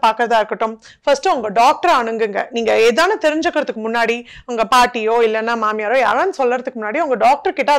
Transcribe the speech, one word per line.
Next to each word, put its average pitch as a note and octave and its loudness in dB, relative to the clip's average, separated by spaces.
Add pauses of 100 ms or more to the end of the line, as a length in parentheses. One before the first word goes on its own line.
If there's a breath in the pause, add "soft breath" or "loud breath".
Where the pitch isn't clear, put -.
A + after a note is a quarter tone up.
பார்க்கறதா A3+ 0
இருக்கட்டும், A3 -4 (280 loud breath)
ஃபர்ஸ்ட் C#4+ 0
உங்க G#3+ -4 (100)
டாக்டரை B3+ 4
அணுகுங்க. A3 -4 (140)
நீங்க A3 0 (140)
ஏதானு E4 2
தெரிஞ்சுக்கிறதுக்கு D4+ -2
முன்னாடி A#3 -2 (280 loud breath)
உங்க A3+ -2 (100)
பாட்டியோ A#3+ 2 (100)
இல்லைன்னா A3 -2 (100)
மாமியாரோ G#3+ -2
யாரான்னு C#4+ 0
சொல்றதுக்கு B3 -4
முன்னாடி A3 -4
உங்க B3+ 0 (100)
டாக்டர் D4 0
கிட்ட C#4+ 0